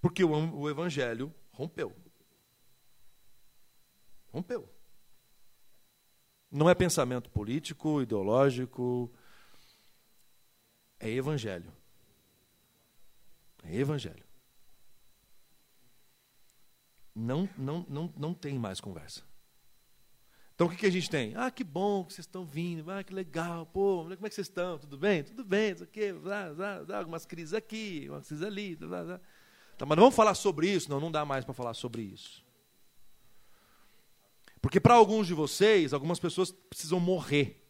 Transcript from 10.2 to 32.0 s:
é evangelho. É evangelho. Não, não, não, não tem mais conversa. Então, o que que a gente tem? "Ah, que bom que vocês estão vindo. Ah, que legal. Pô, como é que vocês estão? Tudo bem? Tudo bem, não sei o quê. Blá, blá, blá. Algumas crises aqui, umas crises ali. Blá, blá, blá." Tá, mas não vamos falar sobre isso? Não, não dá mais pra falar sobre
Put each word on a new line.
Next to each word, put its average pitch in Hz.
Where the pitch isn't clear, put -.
é 110
evangelho. 113
É 85
evangelho. 131
Não, 131
não, 143
não, 156
não 151
tem 139
mais 98
conversa. 80
Então, 175
o -
que 175
que 214
a 196
gente 175
tem? 120
"Ah, 254
que 254
bom 190
que -
vocês 165
estão 180
vindo. 165
Ah, 196
que -
legal. 170
Pô, 190
como 170
é 190
que -
vocês 196
estão? 175
Tudo 139
bem? 175
Tudo 233
bem, 202
não 170
sei 175
o -
quê. 208
Blá, 175
blá, 180
blá. 185
Algumas 165
crises 165
aqui, 214
umas 143
crises 151
ali. 202
Blá, 156
blá, 175
blá." 180
Tá, -
mas 151
não 196
vamos 262
falar 214
sobre 175
isso? 180
Não, 139
não 165
dá 151
mais 135
pra 131
falar 120
sobre 117